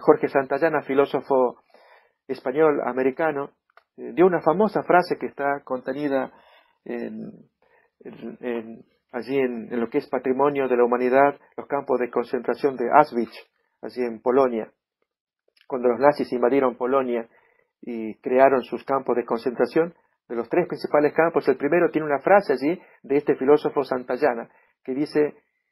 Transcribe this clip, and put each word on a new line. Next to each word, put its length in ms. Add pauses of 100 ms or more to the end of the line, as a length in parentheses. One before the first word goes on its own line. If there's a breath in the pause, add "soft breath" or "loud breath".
Jorge 280
Santayana, 540
filósofo 760 (720 soft breath)
español 580
americano, 640 (460)
eh, 180
dio 120
una 140
famosa 440
frase 340
que 80
está 380
contenida 680 (520 soft breath)
en, 480 (680)
en, 400
en, 440 (260)
allí 280
en, 340
en 80
lo 100
que 80
es 100
patrimonio 600
de 80
la 80
humanidad, 540 (180)
los 100
campos 320
de 120
concentración 640
de 180
Auschwitz, 420 (460)
allí 200
en 200
Polonia. 500 (920)
Cuando 220
los 100
nazis 340
invadieron 440
Polonia 520 (520)
y 400
crearon 420
sus 220
campos 320
de 80
concentración, 680 (360)
de 80
los 120
tres 200
principales 460
campos, 340
el 80
primero 340
tiene 160
una 140
frase 320
allí 280 (220 soft breath)
de 140
este 180
filósofo 480
Santayana, 640 (360)
que 100
dice, 400 (380)